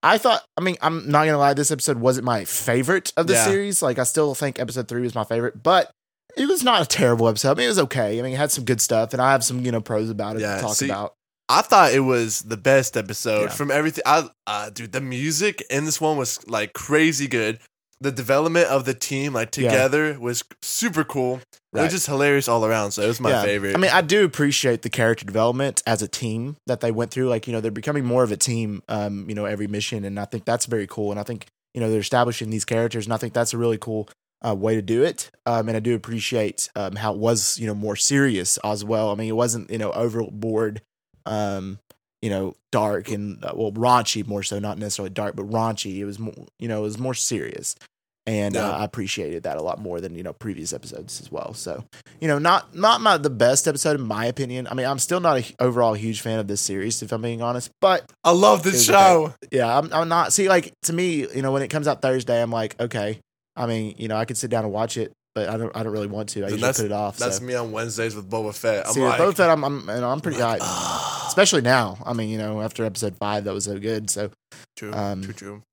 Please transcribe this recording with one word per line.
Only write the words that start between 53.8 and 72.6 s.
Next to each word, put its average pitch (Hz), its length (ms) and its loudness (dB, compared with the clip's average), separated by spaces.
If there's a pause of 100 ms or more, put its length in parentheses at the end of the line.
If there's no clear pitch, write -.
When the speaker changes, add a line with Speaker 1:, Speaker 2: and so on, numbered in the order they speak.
Speaker 1:
in 123 60 -4
my 107 180 -2
opinion. 123 460 -4
I - 20 -6
mean, 127 140 -2
I'm 139 120 -2
still 175 220 0
not 165 160 4
a 127 60 2
hu-, - 180 -10
overall 120 320 4
huge 107 300 -4
fan 113 160 -2
of 101 100 -4
this 101 140 -4
series, 98 400 -4
if 110 100 -8
I'm 113 80 -4
being 117 220 -6
honest, 120 260 -4 (140)
but 185 280 2 (140)
Speaker 2:
I 165 60 8
love 190 320 8
this 185 120 0
Speaker 1:
it - 40 2
was - 120 6
okay. 196 80 10
Speaker 2:
show. 170 360 8 (160)
Speaker 1:
Yeah, 120 280 2
I'm, 165 140 -2
I'm 165 160 0
not, 165 240 2
see, 190 160 2
like, 180 240 4 (120)
to 170 100 -2
me, 165 400 0
you 131 80 -2
know, 135 100 0
when 139 80 2
it 135 80 -4
comes 151 180 -2
out 143 140 0
Thursday, 127 420 2
I'm 117 80 -2
like, 113 300 -2
"Okay." 110 380 -4 (380)
I 127 100 -4
mean, 110 320 -4
you 110 100 -8
know, 110 80 -2
I 110 80 0
could 117 140 -8
sit 120 120 -6
down 113 140 0
and 107 80 -4
watch 110 240 -4
it, 113 160 -6 (220)
but 104 160 -4
I 110 80 -4
don't, 113 180 -6
I 113 60 -6
don't 110 100 -4
really 104 160 -4
want 104 220 -8
to. 107 100 -8
I - 40 -4
Speaker 2:
Then 98 80 -4
Speaker 1:
usually 107 100 -4
Speaker 2:
that's, 127 160 0
Speaker 1:
put 110 80 -2
it 104 60 -4
off, 104 260 -4
Speaker 2:
that's 98 200 -2
Speaker 1:
so. 123 60 -10
Speaker 2:
me 123 100 -6
on 117 180 -4
Wednesdays 113 440 -4
with 98 140 -14
Boba 107 240 -4
Fett. 107 320 0
I'm 113 80 -2
Speaker 1:
See, 131 60 0
with 127 100 4
Speaker 2:
like, 120 100 2
Speaker 1:
Boba 180 160 4
Fett, 175 140 6
I'm, 156 120 4
I'm, 139 280 -4
and 120 140 -4
I'm 131 180 -2
pretty 135 200 -2
Speaker 2:
I'm 117 100 2
like, 98 100 -2
Speaker 1:
hyped. - 20 -4
Speaker 2:
"Ugh." - 640 -6
Speaker 1:
Especially 190 320 4
now. 117 460 2
I 120 80 -4
mean, 110 160 -4
you 110 80 -4
know, 107 240 -4